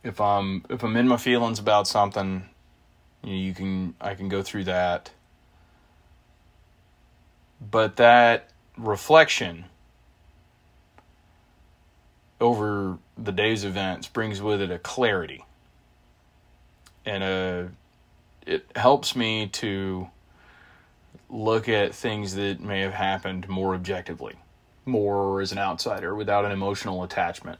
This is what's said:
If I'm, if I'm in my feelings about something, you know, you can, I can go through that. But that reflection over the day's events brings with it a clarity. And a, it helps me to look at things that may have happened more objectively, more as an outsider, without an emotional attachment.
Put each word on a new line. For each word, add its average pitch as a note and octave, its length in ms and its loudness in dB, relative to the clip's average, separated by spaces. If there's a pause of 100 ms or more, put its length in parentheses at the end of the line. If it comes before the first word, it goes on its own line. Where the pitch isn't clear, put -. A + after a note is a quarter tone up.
If A2 180 -8
I'm, G2 480 0
if B2+ 140 -6
I'm A2+ 140 -2
in B2 120 4
my B2 80 4
feelings A#2 420 0
about G#2 300 2
something, F#2+ 600 0 (720)
you G#2+ 80 -12
know, F#2+ 60 -6
you F#2+ 180 -4
can, F#2 460 -6
I G2 140 -6
can G2 140 -8
go G2 140 -2
through G2 220 -6
that. F2+ 460 -2 (2500)
But A2 360 0
that A#2+ 540 8 (260)
reflection G#2+ 880 4 (2750)
over G#2 580 0 (180)
the G#2+ 160 -6
day's G#2 320 0
events F#2+ 440 -6
brings G#2+ 340 -4
with G#2 180 0
it F#2+ 100 -2
a F2 80 -6
clarity. F#2+ 680 -2 (1600)
And G2 160 -4
a, F#2 480 -4 (760)
it D#2 200 -4 (100)
helps C3 400 4
me A2 300 -2
to G2 640 -6 (1200)
look A2 380 0
at G#2 260 2
things G#2 400 -6
that G2 260 -4
may G2+ 220 -4
have F#2+ 100 -4
happened F#2+ 560 -4
more F#2+ 260 -2
objectively, F2+ 600 -8 (500)
more G2+ 560 0
as F#2+ 120 -4
an G2 60 -6
outsider, F#2+ 560 -4
without G#2 300 0
an G2+ 80 -2
emotional G2 520 -4
attachment. - 560 -6